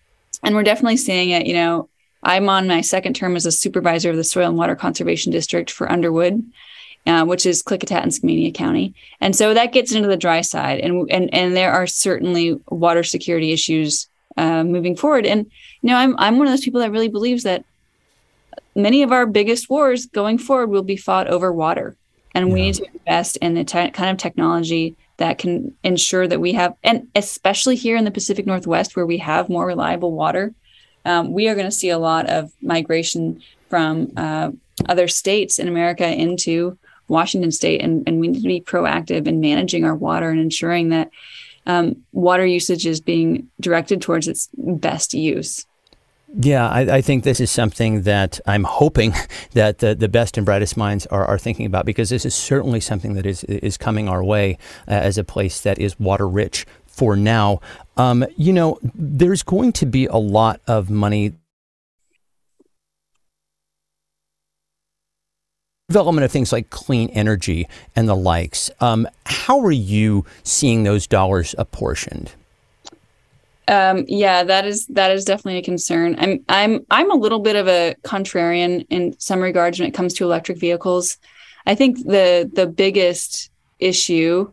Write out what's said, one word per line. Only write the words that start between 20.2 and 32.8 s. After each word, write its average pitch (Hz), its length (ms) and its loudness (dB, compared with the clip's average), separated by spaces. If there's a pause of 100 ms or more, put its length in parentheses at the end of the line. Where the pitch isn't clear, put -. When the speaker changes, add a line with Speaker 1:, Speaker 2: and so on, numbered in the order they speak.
Speaker 1:
forward 247 320 0
will 196 140 0
be 196 120 -4
fought 190 320 -2
over 180 240 0
water. 165 440 -2 (380)
And 185 200 2
we 185 60 2
Speaker 2:
Yeah. 190 60 2
Speaker 1:
need 196 100 0
to - 180 -8
invest 170 440 -4
in 170 180 0
the 165 80 -2
te-, - 280 -2
kind 185 180 -2
of 190 80 -2
technology 165 800 -2 (220)
that 165 200 -2
can 175 460 -4
ensure 185 440 0
that 170 120 -2
we 175 140 0
have, 180 300 0
and 226 300 2
especially 208 640 0
here 233 220 -2
in 220 80 2
the 202 60 -2
Pacific 196 360 -4
Northwest, 180 480 -2
where 180 100 -2
we 170 120 -2
have 165 320 -2
more 175 180 -2
reliable 170 460 -2
water, 170 400 -2 (500)
um, 170 300 0
we 214 160 2
are 214 60 0
gonna 196 160 -4
see 185 180 -2
a 170 100 0
lot 160 280 0
of 156 240 -2 (100)
migration 165 800 -2 (280)